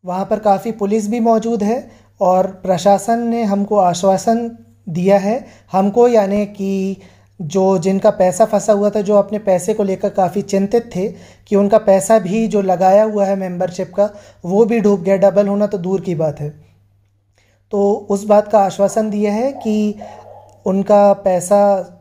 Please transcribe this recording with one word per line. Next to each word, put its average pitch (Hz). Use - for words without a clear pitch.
वहाँ 185
पर 202
काफ़ी 202
पुलिस 208
भी 233
मौजूद 226
है 226
और 185
प्रशासन 196
ने 233
हमको 202
आश्वासन 190
दिया 180
है, 220
हमको 202
यानी 208
कि 196
जो 190
जिनका 190
पैसा 185
फंसा 214
हुआ 202
था, 214
जो 202
अपने 202
पैसे 196
को 214
लेकर 190
काफ़ी 196
चिंतित 202
थे 180
कि 202
उनका 202
पैसा 202
भी 208
जो 202
लगाया 190
हुआ 208
है 196
membership 185
का 208
वो 196
भी 226
डूब 202
गया, 196
double 196
होना 202
तो 202
दूर 185
की 185
बात 156
है। -
तो 202
उस 202
बात 208
का 214
आश्वासन 196
दिया 208
है 254
कि 214
उनका 202
पैसा 196